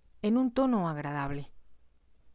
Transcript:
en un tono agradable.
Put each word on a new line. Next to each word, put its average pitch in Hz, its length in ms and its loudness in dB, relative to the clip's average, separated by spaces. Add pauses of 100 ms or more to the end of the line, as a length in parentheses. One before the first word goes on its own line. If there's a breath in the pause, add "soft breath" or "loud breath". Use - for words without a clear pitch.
(220)
en 214 140 2
un 262 160 2
tono 240 380 2
agradable. 143 640 -4 (800)